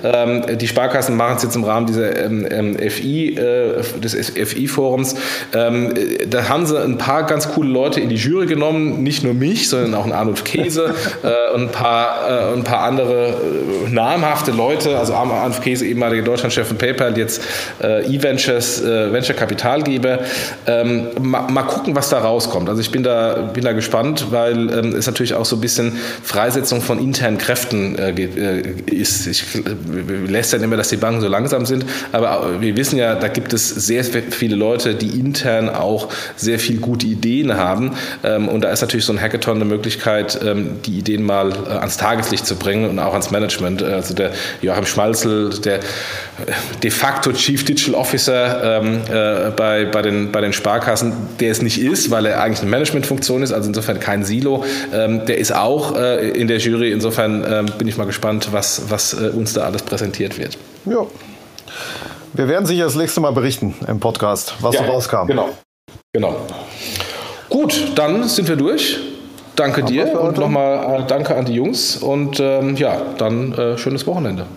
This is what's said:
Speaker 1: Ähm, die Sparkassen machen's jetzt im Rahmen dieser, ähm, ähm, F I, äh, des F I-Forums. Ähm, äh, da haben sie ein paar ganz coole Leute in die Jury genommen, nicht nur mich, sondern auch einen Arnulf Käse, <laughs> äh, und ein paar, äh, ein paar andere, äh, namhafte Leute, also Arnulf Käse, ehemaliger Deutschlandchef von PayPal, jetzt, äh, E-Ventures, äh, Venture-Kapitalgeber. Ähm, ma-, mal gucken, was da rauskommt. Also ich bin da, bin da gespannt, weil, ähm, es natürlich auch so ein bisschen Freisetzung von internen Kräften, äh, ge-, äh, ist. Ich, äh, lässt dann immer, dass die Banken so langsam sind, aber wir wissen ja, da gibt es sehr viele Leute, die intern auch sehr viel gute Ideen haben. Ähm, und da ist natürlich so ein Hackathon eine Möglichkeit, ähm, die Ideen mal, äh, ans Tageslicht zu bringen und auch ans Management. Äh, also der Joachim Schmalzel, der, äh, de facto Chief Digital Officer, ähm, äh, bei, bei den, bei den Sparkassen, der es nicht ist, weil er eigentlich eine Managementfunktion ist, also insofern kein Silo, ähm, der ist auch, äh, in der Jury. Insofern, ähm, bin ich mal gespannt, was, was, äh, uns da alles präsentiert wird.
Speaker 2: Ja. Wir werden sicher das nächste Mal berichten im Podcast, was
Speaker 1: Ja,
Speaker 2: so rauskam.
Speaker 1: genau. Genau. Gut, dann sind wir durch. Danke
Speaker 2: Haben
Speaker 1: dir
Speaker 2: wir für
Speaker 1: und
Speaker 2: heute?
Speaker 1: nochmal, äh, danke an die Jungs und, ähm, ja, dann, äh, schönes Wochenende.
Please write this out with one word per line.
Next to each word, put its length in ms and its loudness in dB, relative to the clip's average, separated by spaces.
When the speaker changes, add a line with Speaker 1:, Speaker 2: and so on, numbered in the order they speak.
Speaker 1:
Ähm, 380 2
die 100 0
Sparkassen 480 2
machen's 260 2
jetzt 140 -2
im 80 0
Rahmen 220 2
dieser, 380 0
ähm, 260 0
ähm, 260 0
F 260 -2
I, 320 0
äh, 480 0
des 140 -4
F 420 -2
I-Forums. 600 0
Ähm, 420 2
äh, 300 0
da 220 0
haben 180 2
sie 140 2
ein 180 0
paar 280 0
ganz 220 0
coole 220 0
Leute 300 2
in 100 0
die 60 2
Jury 300 2
genommen, 560 2
nicht 220 0
nur 100 2
mich, 340 2
sondern 260 2
auch 100 0
einen 80 0
Arnulf 320 0
Käse, 500 0
<laughs> 140 -6
äh, 320 2
und 80 2
ein 100 -2
paar, 800 2
äh, 20 0
ein 100 0
paar 180 2
andere, 460 2
äh, 600 0
namhafte 640 2
Leute, 460 2
also 160 0
Arnulf 460 0
Käse, 260 0
ehemaliger 360 2
Deutschlandchef 460 0
von 80 -2
PayPal, 420 0
jetzt, 240 -2
äh, 240 2
E-Ventures, 760 0
äh, 300 2
Venture-Kapitalgeber. 1080 0
Ähm, 420 2
ma-, 300 0
mal 120 2
gucken, 320 -2
was 160 0
da 80 4
rauskommt. 500 0
Also 120 0
ich 100 -2
bin 120 0
da, 520 0
bin 100 -2
da 80 2
gespannt, 580 0
weil, 420 2
ähm, 220 0
es 120 0
natürlich 280 -2
auch 100 0
so 120 0
ein 40 0
bisschen 360 0
Freisetzung 580 0
von 180 0
internen 400 0
Kräften, 600 0
äh, 140 0
ge-, 240 -2
äh, 580 -2
ist. 320 0
Ich, 160 -2
äh, 80 -2
lässt 260 0
dann 100 2
immer, 140 2
dass 120 0
die 80 0
Banken 240 0
so 80 2
langsam 380 2
sind, 180 0
aber 480 0
wir 160 0
wissen 220 0
ja, 160 2
da 140 0
gibt 240 -2
es 160 2
sehr 360 0
viele 520 -2
Leute, 380 2
die 240 -2
intern 520 0
auch 380 -2
sehr 220 0
viel 200 0
gute 280 0
Ideen 500 0
haben. 360 0
Ähm, 240 2
und 140 0
da 80 2
ist 100 0
natürlich 260 0
so 60 0
ein 80 0
Hackathon 360 0
eine 80 2
Möglichkeit, 800 0
ähm, 400 -2
die 140 -2
Ideen 260 0
mal, 280 2
äh, 260 -4
ans 180 -4
Tageslicht 500 0
zu 100 -2
bringen 340 0
und 80 -2
auch 140 0
ans 180 -2
Management. 520 0
Äh, 40 0
also 280 -2
der 180 0
Joachim 260 0
Schmalzel, 640 2
der, 160 0
äh, 40 -2
de 80 2
facto 420 0
Chief 320 0
Digital 300 2
Officer, 840 2
ähm, 200 0
äh, 400 2
bei, 360 2
bei 160 0
den, 300 0
bei 80 2
den 120 0
Sparkassen, 600 0
der 120 2
es 100 0
nicht 180 0
ist, 300 2
weil 160 2
er 160 2
eigentlich 200 0
eine 80 0
Managementfunktion 720 0
ist, 100 0
also 160 0
insofern 320 -2
kein 240 0
Silo, 400 0
ähm, 340 0
der 120 2
ist 160 0
auch, 420 2
äh, 340 2
in 180 2
der 100 4
Jury. 340 2
Insofern, 560 0
ähm, 180 0
bin 80 0
ich 100 -2
mal 100 -2
gespannt, 460 -2
was, 360 -2
was, 260 -2
äh, 140 0
uns 240 -2
da 100 0
alles 200 -2
präsentiert 560 -4
wird. 200 -8
Speaker 2:
Ja. 200 0
Wir 140 2
werden 180 2
sicher 180 2
das 100 0
nächste 260 0
Mal 120 2
berichten 420 0
im 140 -2
Podcast, 600 0
was 140 4
Speaker 1:
Ja, 100 2
Speaker 2:
so 60 2
rauskam. 360 2
Speaker 1:
genau. 220 2
Genau. 240 0
Gut, 460 0
dann 340 2
sind 200 2
wir 80 2
durch. 420 0
Danke 260 2
Speaker 2:
Haben 100 0
Speaker 1:
dir 120 2
Speaker 2:
wir 80 2
für 80 0
Speaker 1:
und 80 4
Speaker 2:
heute? 120 0
Speaker 1:
nochmal, 600 2
äh, 60 -4
danke 300 0
an 80 0
die 100 0
Jungs 420 0
und, 440 0
ähm, 360 2
ja, 240 0
dann, 340 0
äh, 260 0
schönes 280 -2
Wochenende. 400 -2